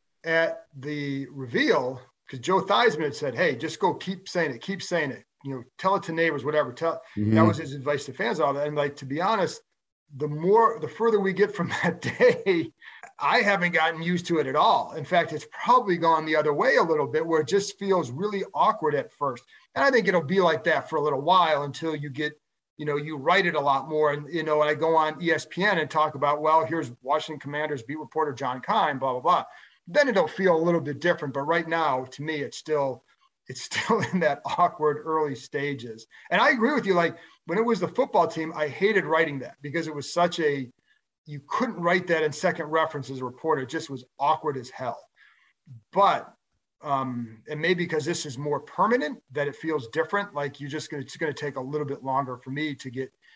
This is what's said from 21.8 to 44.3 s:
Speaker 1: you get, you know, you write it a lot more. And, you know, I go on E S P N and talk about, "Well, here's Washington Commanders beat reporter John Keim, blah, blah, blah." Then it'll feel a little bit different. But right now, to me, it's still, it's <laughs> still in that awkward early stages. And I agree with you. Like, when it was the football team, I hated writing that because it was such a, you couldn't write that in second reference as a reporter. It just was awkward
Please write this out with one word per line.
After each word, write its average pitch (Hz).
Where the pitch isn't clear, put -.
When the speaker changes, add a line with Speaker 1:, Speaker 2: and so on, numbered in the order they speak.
Speaker 1:
you 147
get, 151
you 147
know, 147
you 151
write 175
it 170
a 151
lot 143
more. 151
And, 147
you 165
know, 151
I 151
go 160
on 156
E 165
S 151
P 175
N 196
and 151
talk 151
about, 147
"Well, 160
here's 147
Washington 151
Commanders 147
beat 143
reporter 151
John 127
Keim, 170
blah, 131
blah, 127
blah." 156
Then 277
it'll 185
feel 185
a 160
little 170
bit 139
different. 151
But 139
right 160
now, 151
to 120
me, 156
it's 131
still, 139
it's -
<laughs> -
still -
in 180
that 151
awkward 151
early 156
stages. 123
And 196
I 277
agree 254
with 208
you. 190
Like, 170
when 170
it 226
was 226
the 175
football 220
team, 160
I 151
hated 190
writing 156
that -
because 156
it 151
was 143
such 175
a, 139
you 147
couldn't 226
write 175
that 160
in 151
second 160
reference 151
as 135
a 127
reporter. 127
It 127
just 156
was 127
awkward 147